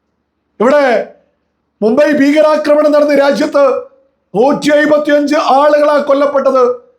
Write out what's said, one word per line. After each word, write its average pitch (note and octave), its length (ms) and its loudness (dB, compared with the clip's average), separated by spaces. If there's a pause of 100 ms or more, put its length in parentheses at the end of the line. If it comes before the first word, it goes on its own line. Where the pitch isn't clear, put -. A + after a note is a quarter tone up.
(600)
ഇവിടെ C4 520 0 (720)
മുംബൈ C#4 300 0
ഭീകരാക്രമണം D4+ 800 0
നടന്ന D4 220 0
രാജ്യത്ത് C#4 720 0 (500)
നൂറ്റി C#4 340 0
അയ്മ്പത്തിയഞ്ച് D4 640 0
ആളുകളാ D4 640 0
കൊല്ലപ്പെട്ടത്. C4+ 720 0 (280)